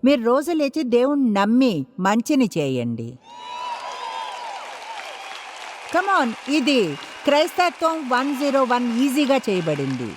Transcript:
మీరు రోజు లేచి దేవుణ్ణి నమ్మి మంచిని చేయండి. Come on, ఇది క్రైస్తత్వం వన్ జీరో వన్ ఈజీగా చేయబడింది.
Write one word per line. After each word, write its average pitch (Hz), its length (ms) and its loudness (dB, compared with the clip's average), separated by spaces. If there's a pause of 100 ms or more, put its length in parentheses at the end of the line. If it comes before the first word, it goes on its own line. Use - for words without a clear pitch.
మీరు 269 180 4
రోజు 262 300 2
లేచి 311 300 0
దేవుణ్ణి 254 480 4
నమ్మి 208 560 4 (140)
మంచిని 226 580 2
చేయండి. 120 600 -2 (2750)
Come 370 300 2
on, 240 280 -4
ఇది 240 400 2 (300)
క్రైస్తత్వం 320 840 2
వన్ 262 280 0
జీరో 269 280 2
వన్ 240 280 0
ఈజీగా 269 440 2
చేయబడింది. 143 800 -2